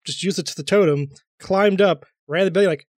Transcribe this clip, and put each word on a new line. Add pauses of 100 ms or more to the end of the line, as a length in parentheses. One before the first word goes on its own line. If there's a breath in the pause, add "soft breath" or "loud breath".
just
used
it
to
the
totem, (300)
climbed
up, (220)
ran
the
building,
like, (120)